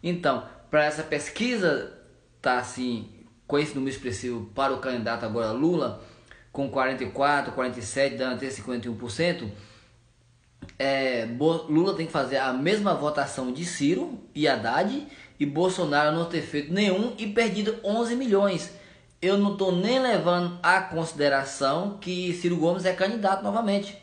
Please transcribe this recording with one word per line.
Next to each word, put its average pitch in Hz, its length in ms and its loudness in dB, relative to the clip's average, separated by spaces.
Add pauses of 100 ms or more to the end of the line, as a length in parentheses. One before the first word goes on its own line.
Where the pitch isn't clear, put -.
Então, 160 420 0 (280)
pra 151 120 4
essa 151 200 -2
pesquisa 175 920 -2 (460)
tá 127 160 2
assim, 120 500 -4 (380)
com 147 140 2
esse 151 160 -2
número 135 200 -2
expressivo 117 600 -6
para 135 180 2
o 123 60 -4
candidato 117 480 -4
agora 110 240 -2
Lula, 139 520 0 (480)
com 139 180 -4
quarenta 131 340 0
e 120 60 -6
quatro, 139 420 2
quarenta 123 280 -4
e - 20 -8
sete, 135 340 0
dando 127 200 -2
até 131 140 -6
cinquenta 123 380 -6
e - 20 -6
um 113 60 -4
por 110 160 -8
cento, 160 400 -2 (1300)
é, 135 460 0
Bo-, 147 420 0
Lula 170 260 4
tem 160 120 -4
que 156 80 -10
fazer 135 240 0
a 131 160 0
mesma 185 400 2
votação 139 580 -2
de 151 140 -6
Ciro 302 520 0 (160)
e 147 140 2
Haddad 139 580 0 (320)
e 147 80 0
Bolsonaro 151 680 2
não 170 80 2
ter 165 180 -2
feito 147 300 -4
nenhum 202 460 2
e 214 100 -6
perdido 208 560 0
onze 226 320 0
milhões. 196 560 2 (500)
Eu 190 160 4
não 202 200 2
tô 190 160 2
nem 214 260 2
levando 175 640 2
a 185 160 6
consideração 147 1200 0
que 180 360 -2
Ciro 175 200 0
Gomes 170 300 2
é 185 80 2
candidato 196 500 0
novamente. 202 600 0